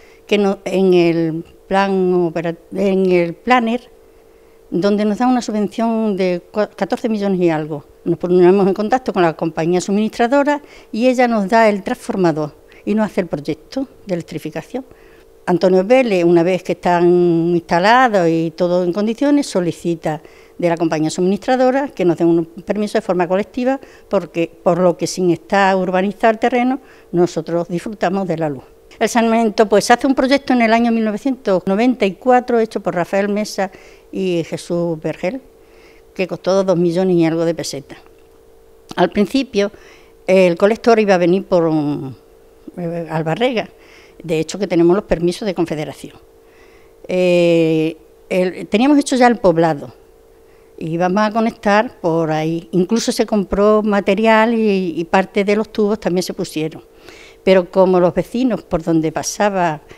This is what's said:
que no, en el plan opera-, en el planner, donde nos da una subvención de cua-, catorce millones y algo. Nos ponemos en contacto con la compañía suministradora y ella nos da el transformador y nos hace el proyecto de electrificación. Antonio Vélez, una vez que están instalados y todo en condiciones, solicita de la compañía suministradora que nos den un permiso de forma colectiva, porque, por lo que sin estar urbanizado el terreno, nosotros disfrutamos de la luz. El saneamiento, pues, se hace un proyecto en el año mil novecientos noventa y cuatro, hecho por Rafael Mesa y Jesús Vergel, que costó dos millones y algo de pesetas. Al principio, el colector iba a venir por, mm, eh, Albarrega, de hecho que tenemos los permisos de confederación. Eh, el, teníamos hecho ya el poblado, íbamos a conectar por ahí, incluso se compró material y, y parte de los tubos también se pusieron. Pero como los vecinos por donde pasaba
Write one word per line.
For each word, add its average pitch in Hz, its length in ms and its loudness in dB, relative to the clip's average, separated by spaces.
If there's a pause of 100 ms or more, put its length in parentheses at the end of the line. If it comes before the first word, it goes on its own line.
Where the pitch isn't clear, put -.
(280)
que 208 100 2
no, 196 280 0
en 185 280 2
el 165 520 2 (220)
plan 190 460 0
opera-, 170 440 -2 (180)
en 190 360 0
el 170 220 0
planner, 240 560 -2 (800)
donde 202 360 0
nos 208 120 -2
da 247 100 0
una 247 140 0
subvención 220 760 -2
de 180 240 -2 (100)
cua-, 208 240 -2
catorce 233 320 -4
millones 202 320 -2
y 175 100 2
algo. 156 360 -4 (180)
Nos 170 140 -2
ponemos 180 500 4
en 196 60 0
contacto 214 400 -2
con 185 100 0
la 160 100 2
compañía 165 460 -4
suministradora 240 840 0 (300)
y 226 160 0
ella 247 200 2
nos 214 200 -2
da 226 220 4
el 202 140 -2
transformador 170 720 -2 (300)
y 208 80 -2
nos 214 120 0
hace 196 160 -4
el 175 60 -8
proyecto 156 600 -8 (180)
de 190 100 -6
electrificación. 160 680 -10 (600)
Antonio 185 380 2
Vélez, 220 400 2
una 170 200 4
vez 180 200 -2
que 180 100 -6
están 175 340 0 (480)
instalados 196 760 2
y 165 260 -2
todo 180 280 0
en 175 100 -2
condiciones, 247 540 0
solicita 170 720 -4 (360)
de 175 120 0
la 165 80 0
compañía 156 320 -2
suministradora 254 800 0
que - 160 -4
nos 165 120 2
den 170 100 2
un 170 180 2
permiso 208 520 -6
de 208 40 0
forma 180 260 -2
colectiva, 240 520 -2 (280)
porque, 170 440 -4 (120)
por 175 140 2
lo 180 180 2
que 170 120 -6
sin 180 240 0
estar 196 440 0
urbanizado 190 560 0
el 220 80 -6
terreno, 247 400 0 (320)
nosotros 170 560 -2
disfrutamos 190 600 -4
de 165 100 -4
la 156 120 -2
luz. 131 140 -10 (360)
El 220 100 0
saneamiento, 226 580 2
pues, 208 180 2
se 240 80 4
hace 240 140 2
un 262 80 2
proyecto 269 380 0
en 247 80 2
el 220 120 2
año 233 180 2
mil 226 140 0
novecientos 208 600 -2
noventa 214 400 0
y 190 80 -2
cuatro, 247 460 2
hecho 220 220 -4
por 180 140 -4
Rafael 196 340 -2
Mesa 202 420 -4 (400)
y 180 320 -2
Jesús 170 580 -6
Vergel, 180 400 -6 (720)
que 185 140 -4
costó 185 380 -2
dos 185 120 2
millones 180 380 2
y 165 100 4
algo 165 200 0
de 170 100 0
pesetas. 143 420 -12 (1000)
Al 175 120 0
principio, 202 600 -2 (560)
el 185 300 4
colector 220 420 2
iba 196 160 2
a - 20 4
venir 180 280 2
por, 165 260 2
mm, 143 440 -2 (640)
eh, 170 320 -8
Albarrega, 170 600 -4 (520)
de 160 180 -2
hecho 160 200 -6
que 196 80 -4
tenemos 170 260 4
los 202 120 0
permisos 175 400 -2
de 196 80 -4
confederación. 156 640 -8 (880)
Eh, 170 880 2 (320)
el, 180 400 -4
teníamos 269 300 2
hecho 277 180 0
ya 240 120 4
el 240 100 2
poblado, 160 560 0 (840)
íbamos 175 440 -2
a 214 100 0
conectar 220 680 -2
por 165 300 0
ahí, 160 400 -4
incluso 226 420 0
se 226 120 0
compró 208 560 0
material 220 720 2
y, 196 460 0
y 170 60 -4
parte 190 400 0
de 208 100 2
los 214 160 -2
tubos 214 300 -2
también 180 220 -2
se 190 100 -10
pusieron. 160 500 -8 (580)
Pero 185 300 2
como 185 300 4
los 175 120 2
vecinos 233 500 -2
por 165 200 -6
donde 160 300 0
pasaba 175 680 -2 (160)